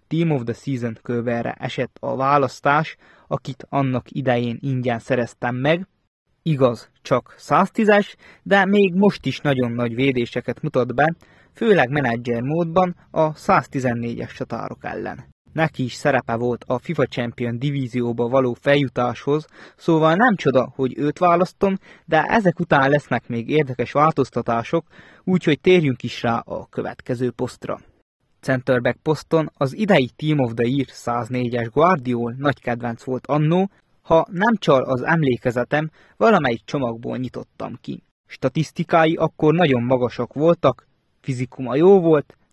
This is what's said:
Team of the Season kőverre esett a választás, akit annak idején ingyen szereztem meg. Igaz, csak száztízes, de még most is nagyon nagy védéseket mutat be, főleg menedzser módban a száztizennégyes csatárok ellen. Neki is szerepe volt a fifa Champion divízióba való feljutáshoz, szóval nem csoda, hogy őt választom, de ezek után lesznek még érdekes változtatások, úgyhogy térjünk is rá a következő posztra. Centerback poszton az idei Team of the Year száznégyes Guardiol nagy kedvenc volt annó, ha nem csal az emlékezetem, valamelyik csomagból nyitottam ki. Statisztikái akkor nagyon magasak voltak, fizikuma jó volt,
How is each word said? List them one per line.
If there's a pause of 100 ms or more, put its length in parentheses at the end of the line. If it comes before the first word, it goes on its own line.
Team
of
the
Season
kőverre
esett
a
választás, (300)
akit
annak
idején
ingyen
szereztem
meg. (540)
Igaz, (120)
csak
száztízes, (260)
de
még
most
is
nagyon
nagy
védéseket
mutat
be, (380)
főleg
menedzser
módban (140)
a
száztizennégyes
csatárok
ellen. (280)
Neki
is
szerepe
volt
a
fifa
Champion
divízióba
való
feljutáshoz, (300)
szóval
nem
csoda,
hogy
őt
választom, (280)
de
ezek
után
lesznek
még
érdekes
változtatások, (380)
úgyhogy
térjünk
is
rá
a
következő
posztra. (600)
Centerback
poszton
az
idei
Team
of
the
Year
száznégyes
Guardiol
nagy
kedvenc
volt
annó, (320)
ha
nem
csal
az
emlékezetem, (260)
valamelyik
csomagból
nyitottam
ki. (240)
Statisztikái
akkor
nagyon
magasak
voltak, (320)
fizikuma
jó
volt, (160)